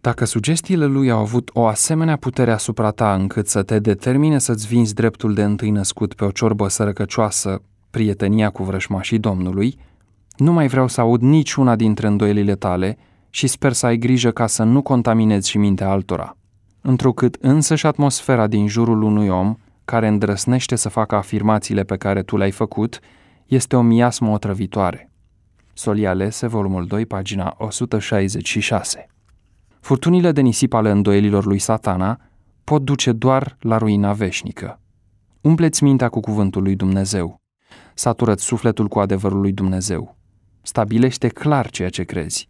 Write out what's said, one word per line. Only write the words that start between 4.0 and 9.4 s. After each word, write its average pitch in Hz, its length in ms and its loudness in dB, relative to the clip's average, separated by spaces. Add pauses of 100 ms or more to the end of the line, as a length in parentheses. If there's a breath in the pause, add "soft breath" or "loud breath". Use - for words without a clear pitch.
să-ți 110 280 -4
vinzi 113 280 2
dreptul 110 400 0
de 104 100 0
întâi 104 260 0
născut 104 440 -2
pe - 100 -4
o 98 60 0
ciorbă 107 380 0
sărăcăcioasă, 101 920 -2 (280)
prietenia 104 600 0
cu 98 120 -10
vrășmașii 95 560 -4
Domnului, 98 600 -2 (580 soft breath)